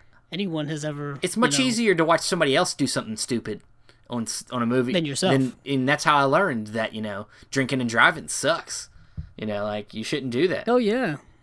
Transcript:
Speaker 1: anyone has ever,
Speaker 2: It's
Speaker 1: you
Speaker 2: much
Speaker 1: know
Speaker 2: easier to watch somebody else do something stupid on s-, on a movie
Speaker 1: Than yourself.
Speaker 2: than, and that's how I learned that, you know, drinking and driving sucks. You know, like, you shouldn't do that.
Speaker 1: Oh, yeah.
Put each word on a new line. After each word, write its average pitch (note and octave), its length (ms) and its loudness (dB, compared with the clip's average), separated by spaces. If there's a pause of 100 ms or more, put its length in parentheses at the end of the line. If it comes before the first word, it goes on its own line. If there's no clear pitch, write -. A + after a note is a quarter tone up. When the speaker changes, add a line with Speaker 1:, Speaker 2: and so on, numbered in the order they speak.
(320)
Speaker 1:
anyone E3 340 -4
has D3+ 180 -6
ever, D3 380 -6
Speaker 2:
It's F3+ 140 -4
Speaker 1:
you G#3+ 40 2
Speaker 2:
much B3 200 4
Speaker 1:
know C4 40 2
Speaker 2:
easier A3+ 300 2
to E3 100 4
watch D#3+ 180 4
somebody D3+ 340 2
else F3 180 2
do C3 140 0
something A2 280 -4
stupid G#2+ 440 -4 (500)
on A#2+ 140 -4
s-, - 260 -6
on B2 120 -2
a A#2 40 0
movie B2 260 2
Speaker 1:
Than F3 120 2
yourself. D3 280 0
Speaker 2:
than, C3+ 200 2 (120)
and C3+ 240 0
that's D3 140 2
how D3+ 140 4
I C#3 80 6
learned C3+ 440 2
that, A2 240 -4
you A2 80 -8
know, G#2 280 -8 (240)
drinking C3 280 0
and A#2+ 80 0
driving A#2 380 4
sucks. - 640 -4 (480)
You A2 100 -8
know, G#2 180 -4
like, G#2 300 -6
you A2 80 -8
shouldn't C3 300 -4
do C#3+ 160 2
that. - 200 -4
Speaker 1:
Oh, A#3+ 100 4
yeah. A3 380 0 (260)